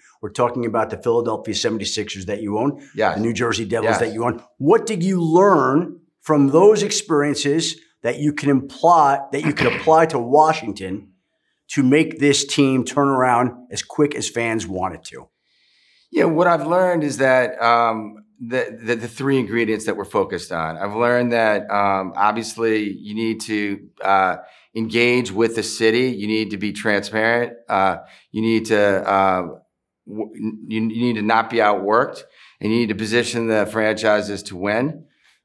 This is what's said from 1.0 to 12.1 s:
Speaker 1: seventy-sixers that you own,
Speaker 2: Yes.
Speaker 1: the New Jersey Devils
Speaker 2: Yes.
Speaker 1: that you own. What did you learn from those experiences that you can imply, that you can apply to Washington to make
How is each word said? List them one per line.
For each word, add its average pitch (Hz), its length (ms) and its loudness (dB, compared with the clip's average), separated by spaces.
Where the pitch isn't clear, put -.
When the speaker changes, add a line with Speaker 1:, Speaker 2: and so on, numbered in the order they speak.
Speaker 1:
seventy-sixers 104 720 -6
that 104 160 -6
you 104 160 -4
own, 139 260 -2
Speaker 2:
Yes. 98 220 0
Speaker 1:
the 104 40 -4
New 117 120 0
Jersey 117 320 -2
Devils 113 260 -2
Speaker 2:
Yes. 104 80 0
Speaker 1:
that 107 160 -2
you 117 100 -4
own. 117 180 -4
What 175 300 2
did 185 160 -4
you 190 180 0
learn 165 800 4
from 139 260 2
those 190 340 6
experiences 147 920 0
that 120 160 -2
you 147 160 0
can 143 160 0
imply, 139 680 4
that - 140 -4
you 143 80 0
can 127 140 0
apply 160 400 4
to 151 100 -4
Washington 117 920 0
to 139 160 -2
make 156 340 2